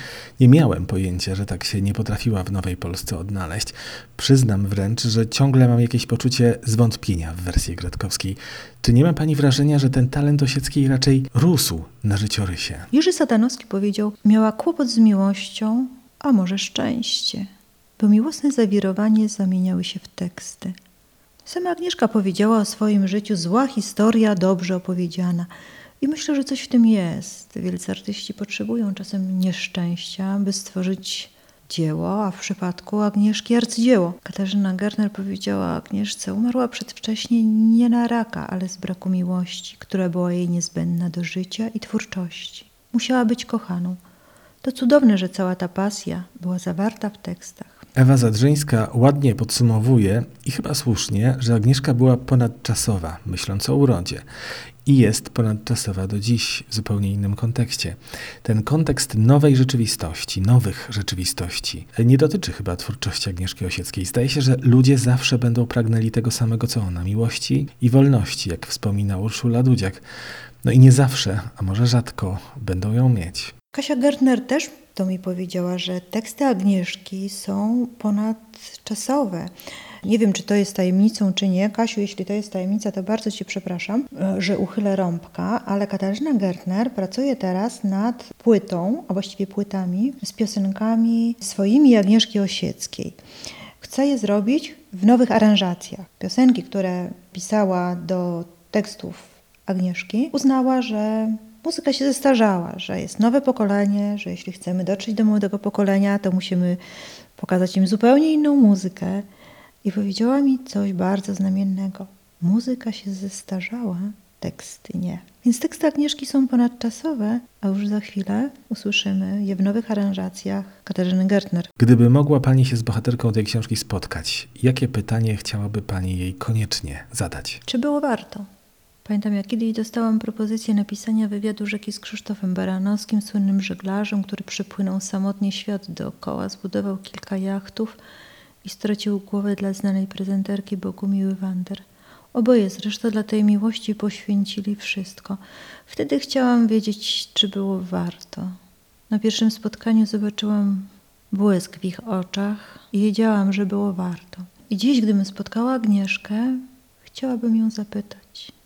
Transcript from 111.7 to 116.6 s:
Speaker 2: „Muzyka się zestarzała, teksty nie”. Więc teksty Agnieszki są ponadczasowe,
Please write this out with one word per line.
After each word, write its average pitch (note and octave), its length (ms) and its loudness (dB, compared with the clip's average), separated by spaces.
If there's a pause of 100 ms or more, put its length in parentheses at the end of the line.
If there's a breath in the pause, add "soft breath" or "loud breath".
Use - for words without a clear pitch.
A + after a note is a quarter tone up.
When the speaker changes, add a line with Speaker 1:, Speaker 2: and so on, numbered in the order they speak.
Speaker 2:
„Muzyka A#3 500 0
się - 180 -10
zestarzała, F#3+ 880 -8 (440)
teksty - 580 -12
nie”. F3 200 -6 (260)
Więc A#3+ 160 2
teksty D#4+ 260 -4
Agnieszki D4 400 -2
są C4+ 220 0
ponadczasowe, A#3+ 920 -2 (200)